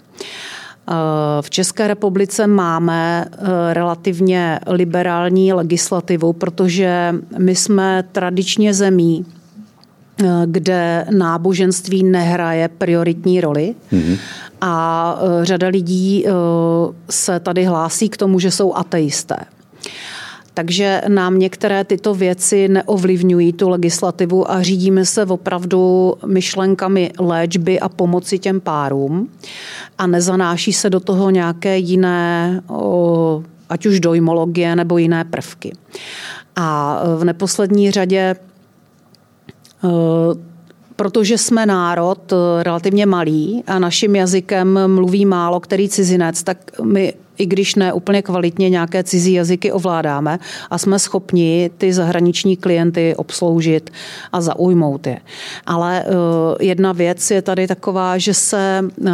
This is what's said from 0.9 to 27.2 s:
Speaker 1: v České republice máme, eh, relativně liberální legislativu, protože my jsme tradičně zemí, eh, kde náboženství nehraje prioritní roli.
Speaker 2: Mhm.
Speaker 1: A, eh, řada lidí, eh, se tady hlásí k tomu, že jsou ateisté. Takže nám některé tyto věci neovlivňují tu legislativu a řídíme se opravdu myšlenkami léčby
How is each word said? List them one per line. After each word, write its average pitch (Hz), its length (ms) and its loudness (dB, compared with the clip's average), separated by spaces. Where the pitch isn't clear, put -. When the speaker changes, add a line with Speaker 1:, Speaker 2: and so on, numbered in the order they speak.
Speaker 1:
v - 80 -14
České 208 380 -2
republice 202 580 0
máme, 170 840 2
eh, 175 420 -2
relativně 175 920 0
liberální 180 840 0
legislativu, 175 800 0
protože 175 840 0
my 185 180 2
jsme 190 560 0
tradičně 190 640 0
zemí, 180 520 2
eh, - 20 4
kde 170 640 0
náboženství 185 920 0
nehraje 170 640 2
prioritní 170 720 0
roli. 156 340 -2
Speaker 2:
Mhm. 90 240 2
Speaker 1:
A, 165 580 -2
eh, - 20 0
řada 185 240 0
lidí, 185 580 0
eh, 202 40 2
se 175 300 -2
tady 180 240 0
hlásí 165 440 0
k - 80 -8
tomu, 190 220 2
že 180 120 2
jsou 190 240 0
ateisté. - 640 -4
Takže 180 540 -2
nám 185 300 2
některé 196 460 0
tyto 202 300 -2
věci 190 540 0
neovlivňují 185 840 2
tu 185 160 0
legislativu 180 800 0
a 190 120 0
řídíme 190 420 2
se 208 220 0
opravdu 185 880 2
myšlenkami 190 920 0
léčby 175 640 0